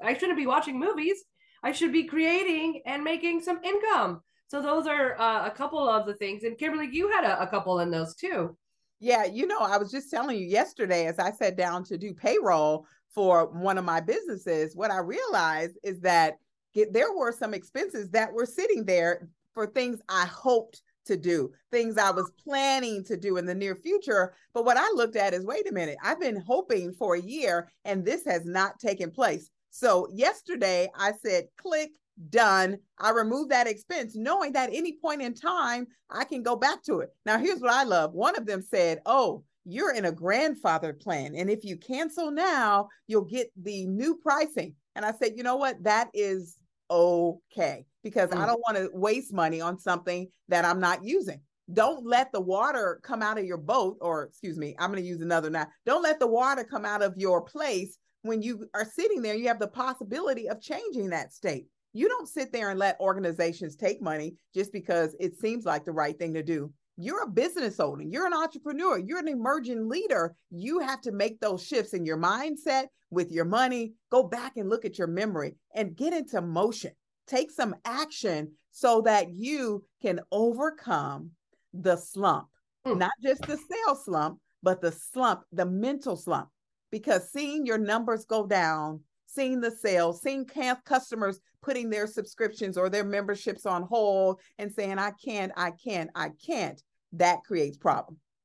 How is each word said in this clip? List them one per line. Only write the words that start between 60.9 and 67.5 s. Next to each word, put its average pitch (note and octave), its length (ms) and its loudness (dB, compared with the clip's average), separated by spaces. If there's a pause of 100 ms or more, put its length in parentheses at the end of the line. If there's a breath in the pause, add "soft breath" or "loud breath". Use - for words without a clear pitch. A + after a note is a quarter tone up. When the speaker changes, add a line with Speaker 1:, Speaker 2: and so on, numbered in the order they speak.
Speaker 2:
that D#3+ 240 -6
state. D3 340 -6 (260)
You B3 140 0
don't B4 220 -2
sit C4+ 240 -6
there A3 160 -4
and F#3+ 100 -4
let G3 200 2
organizations E3+ 760 -2
take - 260 -2
money D#3+ 360 -6 (160 soft breath)
just G3+ 180 -4
because E3 480 0
it F3+ 200 -4
seems A3+ 260 -4
like D3+ 180 0
the E3+ 80 -8
right D3 260 -2
thing E3 180 -4
to D#3 80 -4
do. D3+ 280 -4 (240)
You're D#4 280 -6
a C#4 60 -6
business C4 500 0